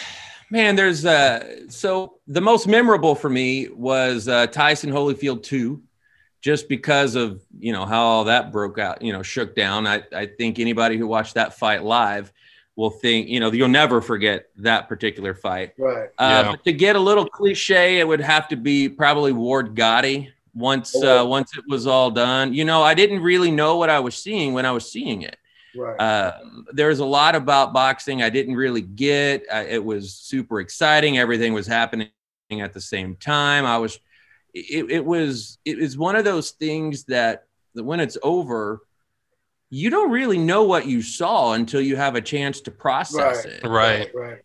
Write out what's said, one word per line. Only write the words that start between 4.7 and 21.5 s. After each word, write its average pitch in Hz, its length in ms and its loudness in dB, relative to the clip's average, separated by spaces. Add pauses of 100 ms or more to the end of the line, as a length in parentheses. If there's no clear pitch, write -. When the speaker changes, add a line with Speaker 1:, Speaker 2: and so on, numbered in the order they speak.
Speaker 1:
Holyfield 139 520 -2
two, 135 400 -4 (600)
just 147 260 0
because 139 460 2
of, 110 280 -4 (160)
you 113 140 -6
know, 98 140 -4
how 113 160 0
all 113 220 4
that 110 280 0
broke 104 260 -6
out, 98 240 -4
you 113 100 -4
know, 95 100 -8
shook 113 340 -8
down. 104 300 0
I, 104 160 -2 (120)
I 101 120 -6
think 113 320 -6
anybody 113 400 0
who 113 80 -4
watched 110 280 -4
that 113 200 -2
fight 107 280 -2
live 104 500 0 (440)
will 110 140 -2
think, 113 380 -2
you 120 120 -4
know, 110 120 0
you'll 127 160 2
never 127 340 4
forget 104 440 -2 (100)
that 110 320 0
particular 101 460 -6
fight. 92 440 -8
Speaker 2:
Right. 123 300 -4 (100)
Speaker 1:
Uh, 131 260 4
Speaker 3:
Yeah. 104 60 -2
Speaker 1:
but - 140 -8
to 180 80 2
get 190 240 2
a 196 40 2
little 202 260 4
cliche, 185 720 2
it 165 60 2
would 156 140 2
have 156 280 2
to 156 80 -4
be 139 320 0
probably 143 440 2
Ward 120 420 -2
Gotti 131 540 2 (260)
once, 127 420 -2
Speaker 2:
Oh. 131 260 6
Speaker 1:
uh, - 40 0
once 135 300 -2